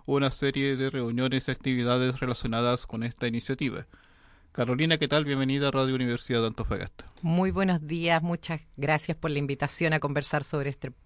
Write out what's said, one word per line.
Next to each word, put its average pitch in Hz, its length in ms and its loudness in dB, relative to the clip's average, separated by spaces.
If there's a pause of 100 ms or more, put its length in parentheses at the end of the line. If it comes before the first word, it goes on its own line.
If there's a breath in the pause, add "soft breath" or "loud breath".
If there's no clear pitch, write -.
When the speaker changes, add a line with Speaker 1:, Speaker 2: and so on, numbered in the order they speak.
Speaker 1:
una 139 240 2
serie 139 460 0
de 131 120 0
reuniones 127 600 0
y - 20 0
actividades 127 680 0
relacionadas 120 680 0
con 113 160 -6
esta 117 240 -4
iniciativa. 117 600 -4 (640 soft breath)
Carolina, 139 460 2
¿qué 143 100 0
tal? 151 160 2
Bienvenida 139 440 0
a - 20 0
Radio 131 240 2
Universidad 120 480 0
de 113 60 2
Antofagasta. 101 640 -6 (120)
Speaker 2:
Muy 175 300 2
buenos 180 340 2
días, 165 360 2
muchas 170 380 -2 (160)
gracias 151 400 0
por 160 140 -2
la 151 80 0
invitación 143 560 0
a 156 40 4
conversar 143 460 -2
sobre 143 240 -2
este 127 240 -8 (140)